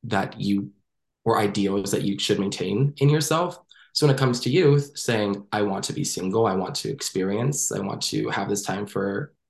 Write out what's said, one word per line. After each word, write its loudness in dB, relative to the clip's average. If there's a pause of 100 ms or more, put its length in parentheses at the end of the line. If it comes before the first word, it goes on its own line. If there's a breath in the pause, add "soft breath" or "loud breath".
that -4
you, -2 (520)
or 2
ideals 0
that 0
you -2
should 0
maintain 0
in 4
yourself. 2 (340 soft breath)
So 2
when 6
it 0
comes 2
to -2
youth, 4
saying, 0
"I 0
want 0
to -6
be -4
single, 0
I 2
want -2
to -4
experience, -2
I -2
want -4
to -2
have -4
this -2
time -4
for -4 (140)